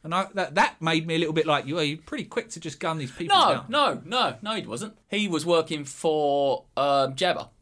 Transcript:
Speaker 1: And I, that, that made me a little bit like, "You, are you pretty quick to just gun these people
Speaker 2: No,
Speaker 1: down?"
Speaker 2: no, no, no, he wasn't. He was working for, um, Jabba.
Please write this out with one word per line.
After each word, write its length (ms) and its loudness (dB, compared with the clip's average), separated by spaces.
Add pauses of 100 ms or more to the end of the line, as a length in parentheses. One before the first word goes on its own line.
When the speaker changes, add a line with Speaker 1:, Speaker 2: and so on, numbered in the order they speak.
Speaker 1:
And 120 -4
I, 180 0
that, 220 -4
that 260 2
made 240 0
me 100 -2
a 20 2
little 160 0
bit 120 2
like, 200 2
"You, 140 -4
are 40 0
you 140 -2
pretty 260 -8
quick 280 -6
to 100 -14
just 180 -10
gun 180 -4
these 140 -8
people 260 2
Speaker 2:
No, 160 6
Speaker 1:
down?" 140 -4
Speaker 2:
no, 380 0
no, 360 0
no, 140 -6
he 100 -6
wasn't. 320 -10 (120)
He 180 -2
was 180 -2
working 400 2
for, 800 0 (140)
um, 380 2
Jabba. 340 -2 (120)